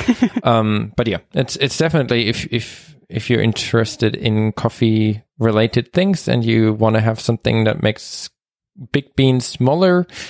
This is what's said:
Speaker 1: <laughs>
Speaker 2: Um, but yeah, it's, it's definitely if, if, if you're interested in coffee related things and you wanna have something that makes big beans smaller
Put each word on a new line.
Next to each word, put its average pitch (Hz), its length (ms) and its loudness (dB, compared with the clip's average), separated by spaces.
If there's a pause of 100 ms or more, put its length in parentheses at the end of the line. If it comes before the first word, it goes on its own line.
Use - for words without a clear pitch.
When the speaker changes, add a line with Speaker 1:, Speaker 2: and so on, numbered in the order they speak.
(180)
Speaker 1:
<laughs> - 260 -2
Speaker 2:
Um, 107 520 0
but 117 120 0
yeah, 92 100 -2 (160)
it's, - 220 -2
it's 139 220 -2
definitely 127 500 2
if, - 240 -4
if, - 420 -8 (140)
if - 200 -6
you're 113 140 2
interested 113 720 0
in 107 380 0
coffee 110 720 0 (160)
related 113 520 0
things 185 360 0
and 120 160 0
you 110 300 2
wanna 110 260 2
have 110 180 0
something 113 460 0
that 110 180 0
makes - 480 -4 (640)
big - 240 -4
beans 131 300 2
smaller 180 600 2 (240)